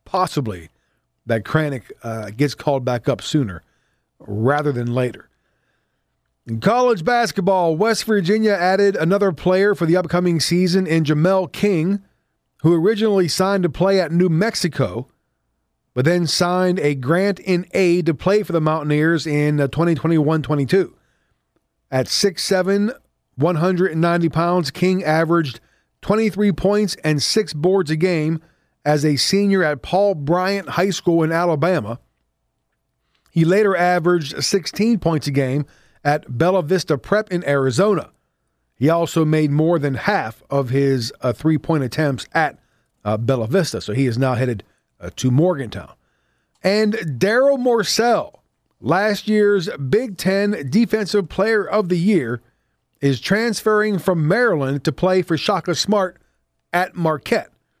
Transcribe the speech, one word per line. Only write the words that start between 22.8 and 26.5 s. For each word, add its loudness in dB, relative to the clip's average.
one 0
hundred 0
and -2
ninety 2
pounds, 0
King 0
averaged 0
twenty-three 0